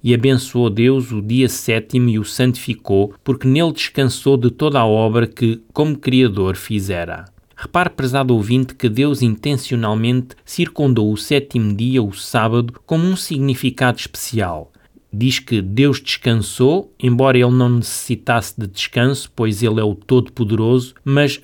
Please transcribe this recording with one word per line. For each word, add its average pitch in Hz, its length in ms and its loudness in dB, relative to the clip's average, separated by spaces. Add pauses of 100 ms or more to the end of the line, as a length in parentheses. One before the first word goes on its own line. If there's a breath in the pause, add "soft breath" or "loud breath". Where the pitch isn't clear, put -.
E 120 80 2
abençoou 123 600 0
Deus 120 400 0
o 107 100 -4
dia 120 260 0
sétimo 120 640 -2
e 110 80 0
o 107 60 -2
santificou, 101 880 -2 (100)
porque 131 240 -2
nele 156 260 2
descansou - 600 0
de 120 140 2
toda 143 300 0
a 113 80 2
obra 110 400 2
que, 113 340 -2 (100)
como 151 240 0
Criador, 110 600 2
fizera." 87 720 -6 (300)
Repare, 180 360 -2
prezado 131 420 0
ouvinte, 120 400 0
que - 160 -2
Deus 131 320 0
intencionalmente 120 1200 -2
circundou 131 720 0
o 104 40 -4
sétimo 123 580 -2
dia, 123 260 0
o 101 100 -2
sábado, 117 640 -2 (140)
como 165 180 0
um 190 100 0
significado 131 840 -2
especial. 87 720 -6 (400 soft breath)
Diz 123 280 0
que 110 220 -2
Deus 120 400 0
descansou, 123 1000 0
embora 127 360 2
ele 123 120 4
não 123 200 4
necessitasse 120 920 -2
de 107 80 -6
descanso, 123 640 -2
pois 110 300 -2
ele 110 160 2
é 110 40 0
o 104 120 0
Todo-Poderoso, 117 960 0 (100)
mas 143 400 0